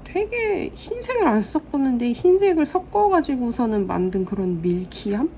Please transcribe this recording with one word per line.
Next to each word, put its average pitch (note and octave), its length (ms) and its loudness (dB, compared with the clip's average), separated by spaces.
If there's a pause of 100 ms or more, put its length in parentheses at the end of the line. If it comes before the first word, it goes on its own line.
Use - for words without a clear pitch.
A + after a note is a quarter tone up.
되게 G#4+ 680 -2
흰색을 A#4+ 520 -2
안 G#3+ 160 4
섞었는데 C4 680 -2
흰색을 F4+ 540 4
섞어가지고서는 C4 1200 0
만든 F#3 380 0
그런 F3+ 380 -2
밀키함? F#3+ 760 -2